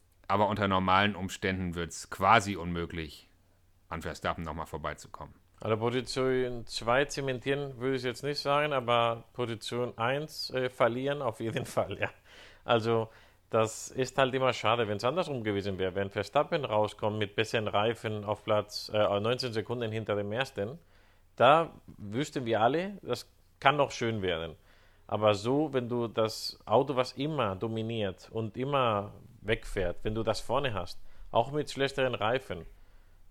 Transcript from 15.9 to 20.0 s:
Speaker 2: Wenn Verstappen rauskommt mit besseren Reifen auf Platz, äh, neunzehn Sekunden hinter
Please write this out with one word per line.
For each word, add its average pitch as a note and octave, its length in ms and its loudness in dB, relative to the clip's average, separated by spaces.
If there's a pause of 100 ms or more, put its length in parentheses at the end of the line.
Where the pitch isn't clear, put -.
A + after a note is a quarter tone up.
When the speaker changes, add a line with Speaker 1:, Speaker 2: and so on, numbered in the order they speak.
Speaker 2:
Wenn G2 120 0
Verstappen D3 560 0
rauskommt G#2+ 540 0
mit G#2 160 -2
besseren A2 320 0
Reifen G#2+ 580 0
auf G#2 200 -2
Platz, - 500 -2
äh, G2+ 240 4
neunzehn B2 340 -2
Sekunden A2+ 380 -4
hinter G#2+ 240 -2